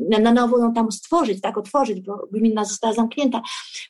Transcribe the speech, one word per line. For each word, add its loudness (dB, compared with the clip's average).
na, 4
na 6
nowo 4
ją 2
tam 0
stworzyć, -2
tak, -4
otworzyć, -2
bo -10
gmina 0
została -2
zamknięta, 0